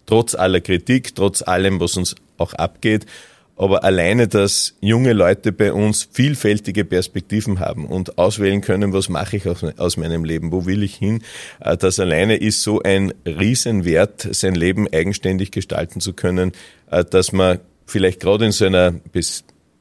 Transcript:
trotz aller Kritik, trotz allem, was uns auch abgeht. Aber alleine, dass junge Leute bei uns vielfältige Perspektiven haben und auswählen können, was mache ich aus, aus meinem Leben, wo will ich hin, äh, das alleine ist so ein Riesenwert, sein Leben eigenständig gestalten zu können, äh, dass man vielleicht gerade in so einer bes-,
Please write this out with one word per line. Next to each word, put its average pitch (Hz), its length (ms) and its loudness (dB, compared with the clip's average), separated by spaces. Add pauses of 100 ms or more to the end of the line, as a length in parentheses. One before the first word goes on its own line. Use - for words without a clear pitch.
trotz 117 300 2
aller 92 260 2
Kritik, 123 540 -2
trotz 95 260 0
allem, 95 380 0
was 85 180 -2
uns 90 160 -4 (240)
auch - 160 -4
abgeht. - 540 -2 (520)
Aber 95 240 2
alleine, 95 440 4
dass - 540 0
junge 117 320 4
Leute 98 380 2
bei 101 220 2
uns 104 380 0
vielfältige 104 720 0
Perspektiven 92 720 -2
haben - 280 -6
und - 320 -6
auswählen 98 420 2
können, 101 320 0
was 95 160 -2
mache 87 280 -4
ich 98 100 -4
aus, 87 160 -4
aus 85 340 -4
meinem 82 280 -4
Leben, 80 260 -4
wo 90 160 -2
will 101 160 -2
ich 95 100 -6
hin, 110 300 -4 (360)
äh, - 160 -2
das 92 240 0
alleine 92 380 2
ist 107 240 -2
so 104 220 -2
ein 98 280 0 (140)
Riesenwert, 95 1040 0
sein 92 220 -2
Leben 92 340 0
eigenständig 92 640 -2
gestalten - 520 -6
zu 95 120 -6
können, 90 380 -2 (400)
äh, 85 120 2
dass - 280 0
man 92 260 2 (300)
vielleicht 92 320 0
gerade 104 260 2
in 107 60 2
so 104 140 0
einer 90 260 4
bes-, - 520 -6 (380)